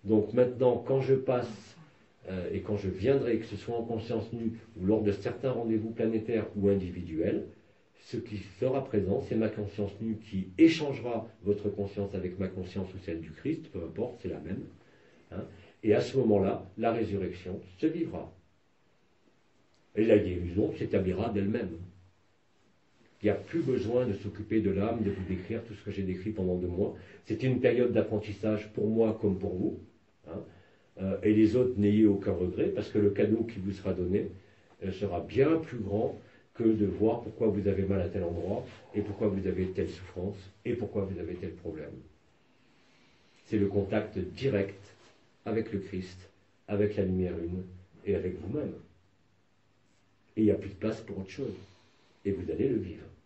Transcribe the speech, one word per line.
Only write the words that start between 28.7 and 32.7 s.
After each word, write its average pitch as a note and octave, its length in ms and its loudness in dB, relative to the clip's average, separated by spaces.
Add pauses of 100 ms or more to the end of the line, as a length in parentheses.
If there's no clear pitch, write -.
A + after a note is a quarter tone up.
pour G#2+ 160 0
moi A2 320 4
comme F#2+ 160 2
pour F#2+ 160 -4
vous. - 260 -2 (500)
Hein. - 100 -8 (600)
Euh, F#2+ 220 0
et G#2+ 100 6
les G#2+ 220 6
autres, F#2+ 220 4
n'ayez G#2 280 6
aucun G2 280 4
regret, F2+ 340 0
parce - 220 -2